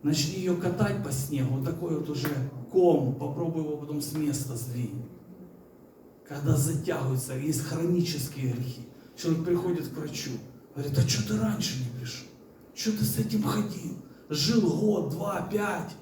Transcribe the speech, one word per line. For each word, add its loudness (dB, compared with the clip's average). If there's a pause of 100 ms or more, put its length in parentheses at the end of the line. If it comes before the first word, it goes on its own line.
Начни 2
ее 2
катать 2
по -2
снегу, 0
вот -2
такой -2
вот -2
уже -2 (440)
ком, 6
попробуй -2
его -2
потом -4
с -6
места -2
сдвинь. -4 (1200)
Когда 4
затягиваются, 0
есть 0
хронические 0
грехи. -4 (340)
Человек 0
приходит 0
к -8
врачу, -6 (420)
говорит: -2
«А 6
че 2
ты 0
раньше 0
не -6
пришел? -10 (460)
Че -2
ты 0
с 0
этим 0
ходил? -2 (340)
Жил 4
год, 2
два, -2 (100)
пять. -2 (100)